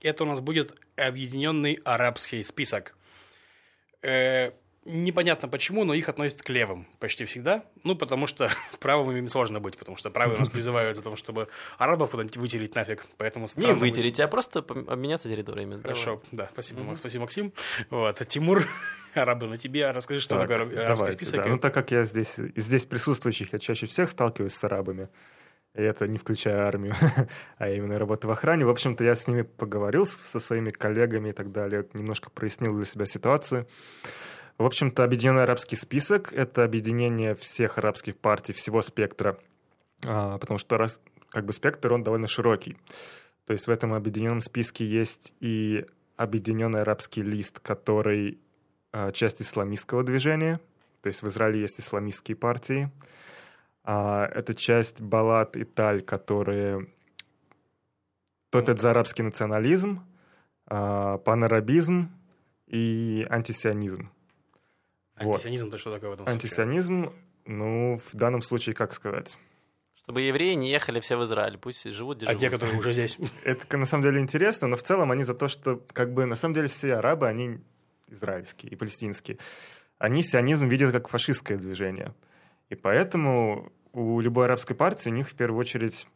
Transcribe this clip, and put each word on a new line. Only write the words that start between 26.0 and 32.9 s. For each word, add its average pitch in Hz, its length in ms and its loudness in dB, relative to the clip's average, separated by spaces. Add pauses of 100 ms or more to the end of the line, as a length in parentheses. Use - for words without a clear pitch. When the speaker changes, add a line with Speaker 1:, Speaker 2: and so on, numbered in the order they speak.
Speaker 2:
не 104 120 -2
включая 101 480 0
армию, 101 280 -2 (320)
<laughs> - 320 -18
а 104 120 -2
именно 101 280 -2
работа 107 300 -2
в - 20 0
охране. 143 360 4
В 120 40 6
общем-то, 120 320 2
я 120 120 6
с 113 120 -2
ними 120 160 2
поговорил, 104 600 0
с-, 190 160 -6 (100)
со 120 100 -4
своими 113 300 -2
коллегами 107 600 0
и - 20 -6
так 98 200 -8
далее, 101 420 -2
немножко 107 360 -6
прояснил 110 460 -2
для 104 80 0
себя 104 220 -4